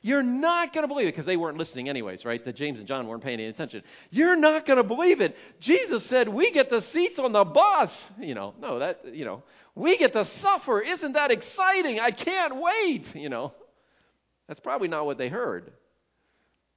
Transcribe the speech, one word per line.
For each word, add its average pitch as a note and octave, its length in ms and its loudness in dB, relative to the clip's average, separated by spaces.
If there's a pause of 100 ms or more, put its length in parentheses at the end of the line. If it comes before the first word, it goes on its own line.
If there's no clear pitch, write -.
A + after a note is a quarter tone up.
"You're C4+ 220 2
not D#4+ 500 0
gonna D4+ 140 0
believe C#4 180 -2
it," D#3+ 60 0
'cause D#3 160 -8
they F#3 100 0
weren't D#3+ 220 -4
listening B2+ 280 -8
anyways, A2 380 -6
right? A#2 180 -4
The B2 80 -8
James C3+ 280 -6
and G2+ 80 -14
John C3 200 -6
weren't A2+ 140 -10
paying B2 180 -6
any A2 80 -6
attention. A2 360 -10 (260)
"You're E4 260 4
not D#4 300 4
gonna C4 160 6
believe B3 400 2
it. D#3+ 160 0 (220)
Jesus E4 480 2
said B3 200 2
we C4 220 2
get C4+ 220 2
the A3+ 100 2
seats F4 380 -2
on B3 140 0
the G#3 100 6
bus." C#4+ 520 4 (220)
You F3 160 -8
know, G2+ 240 -8
no, G#3 220 -6
that, C#3 340 -6
you D3+ 100 -10
know, G2+ 200 -10 (320)
"We E4+ 220 2
get D#4+ 160 4
to G#3+ 120 0
suffer. D#4 560 0
Isn't D4+ 300 -4
that D4 180 2
exciting? E4 720 0
I A#3+ 100 2
can't E4 460 -2
wait," E4+ 580 -2
you D3 160 -10
know. B2+ 240 -6 (920)
That's - 120 -14
probably B3 280 -4
not D#3 180 -2
what C#3 140 -4
they B2+ 100 -2
heard. C3+ 440 -6 (1040)